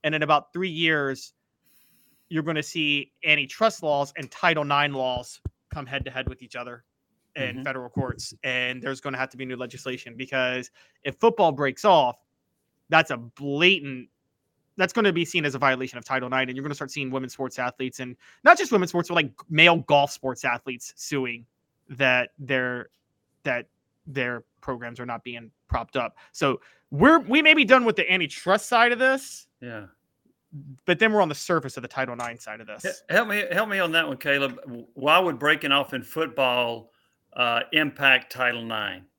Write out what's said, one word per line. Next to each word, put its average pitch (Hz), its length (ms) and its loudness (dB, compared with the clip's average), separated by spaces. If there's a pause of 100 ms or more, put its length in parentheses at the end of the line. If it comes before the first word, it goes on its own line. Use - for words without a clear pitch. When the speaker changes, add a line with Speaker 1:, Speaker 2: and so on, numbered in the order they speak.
Speaker 1:
and 151 100 0
in 151 80 -2
about 151 300 2
three 180 180 -4
years, 151 600 -2 (960)
you're 160 140 -2
gonna 151 200 -2
see 147 500 -2 (120)
antitrust 151 580 2
laws 143 340 0
and 139 140 -12
Title 160 340 0
nine 143 280 2
laws 127 480 -6 (320)
come 147 140 -10
head 131 180 -6
to 131 60 -10
head 127 180 -6
with 127 140 -12
each 123 140 -18
other 120 280 -12 (520)
in 127 200 -6
Speaker 2:
Mm-hmm. 131 60 -8
Speaker 1:
federal 131 260 -6
courts, - 540 -6
and 127 400 -4
there's 135 180 -6
gonna 135 180 -6
have 131 120 -4
to 127 60 -20
be 131 80 -10
new 127 120 -8
legislation, 123 600 -10
because 127 540 -4 (340)
if 139 120 -6
football 208 360 4
breaks 135 320 -2
off, 156 320 6 (720)
that's 160 220 4
a 131 60 -2
blatant, 139 920 0 (680)
that's 185 160 0
gonna 208 200 4
be 165 120 0
seen 156 200 -2
as 135 100 -2
a 131 40 -8
violation 131 400 0
of 113 60 -16
Title 127 240 -4
nine, 131 200 -2
and 127 80 -10
you're 139 80 -8
gonna 147 100 -6
start 143 160 -10
seeing 135 200 -8
women's 131 240 -6
sports 131 240 -8
athletes, 127 420 -6
and 127 160 -12 (260)
not 330 160 6
just 254 140 -2
women's 180 180 2
sports, 175 180 -2
but, 175 60 -4
like, 151 160 0 (200)
male 165 260 6
golf 143 340 2
sports - 340 -8
athletes 123 520 -6
suing 120 500 -6 (440)
that 127 400 2 (100)
their, 127 480 -4 (560)
that 123 220 -4 (400)
their 123 360 -4 (180)
programs 120 380 -10
are 123 80 -10
not 117 160 -8
being 117 280 -14 (180)
propped 117 280 -4
up. 117 200 -4 (160)
So 139 280 0 (300)
we're, 269 300 6
we 240 200 2
may 311 140 8
be 294 100 4
done 247 200 6
with 220 100 2
the 175 160 0
antitrust 185 580 0
side 240 220 6
of 240 80 0
this, 262 480 0 (140)
Speaker 2:
Yeah. 113 260 -14 (1000)
Speaker 1:
but 180 120 2
then 220 140 4
we're 208 100 4
on 165 60 4
the 147 80 -6
surface 143 400 -2
of 127 60 -10
the 120 60 -12
Title 123 280 -6
nine 120 220 -10
side 107 220 -14
of 107 60 -20
this. 110 160 -14
Speaker 2:
He-, 185 320 -6
help 220 140 2
me, 208 240 -2
help 208 160 0
me 196 100 -2
on 165 140 0
that 165 160 0
one, 135 80 -8
Caleb. 139 460 -2
W-, 120 320 -16
why 151 260 4
would 165 180 -2
breaking 151 340 2
off 139 200 0
in 127 100 -6
football, 123 880 -2 (440)
uh, 120 260 2 (120)
impact 139 600 2
Title 123 300 -2
nine? 104 420 -6 (140)